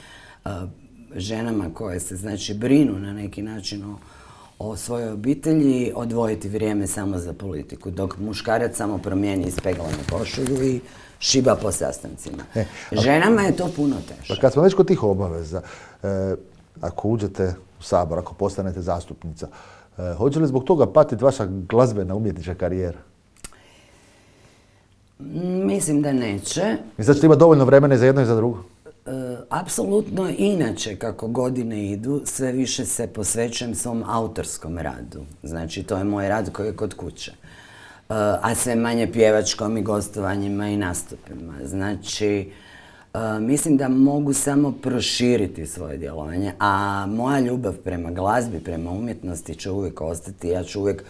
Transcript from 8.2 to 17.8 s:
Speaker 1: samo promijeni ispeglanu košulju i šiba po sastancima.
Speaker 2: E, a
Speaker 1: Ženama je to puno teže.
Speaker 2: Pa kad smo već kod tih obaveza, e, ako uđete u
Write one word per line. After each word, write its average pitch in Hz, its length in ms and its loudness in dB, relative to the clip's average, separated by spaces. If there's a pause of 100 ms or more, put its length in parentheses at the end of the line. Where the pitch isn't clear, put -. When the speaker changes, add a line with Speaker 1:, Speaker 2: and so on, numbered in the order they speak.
Speaker 1:
samo 104 220 -4
promijeni 98 500 0
ispeglanu 82 500 -4 (140)
košulju 127 520 -2
i 131 160 0 (420)
šiba 123 400 4
po 101 100 0
sastancima. - 720 -6 (120)
Speaker 2:
E, 110 100 0 (260)
a 107 100 0
Speaker 1:
Ženama 170 400 6
je 190 140 2
to 175 200 -2
puno 143 200 0 (120)
teže. - 280 -8
Speaker 2:
Pa - 60 -4
kad 131 120 6
smo 143 80 4
već 190 120 8
kod 190 140 6
tih 185 160 2
obaveza, 87 580 -2 (420)
e, 98 320 -2 (460)
ako - 260 -4
uđete 98 460 0 (260)
u - 40 -18